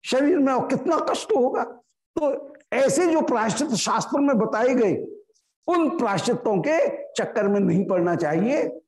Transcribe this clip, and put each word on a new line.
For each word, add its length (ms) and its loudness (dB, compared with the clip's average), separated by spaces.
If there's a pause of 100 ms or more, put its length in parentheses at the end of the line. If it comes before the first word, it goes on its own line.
शरीर 340 2
में, 140 2
और 160 0
कितना 280 0 (140)
कष्ट 260 -4
होगा। 280 0 (560)
तो 340 -4 (180)
ऐसे 400 2
जो 80 2
प्रायश्चित 480 0
शास्त्रों 520 -2
में 180 2
बताए 360 2
गए 480 -2 (440)
उन 320 0
प्रायश्चितों 640 0
के 520 0
चक्कर 360 -2
में 120 2
नहीं 260 2
पड़ना 300 0
चाहिए। 720 -2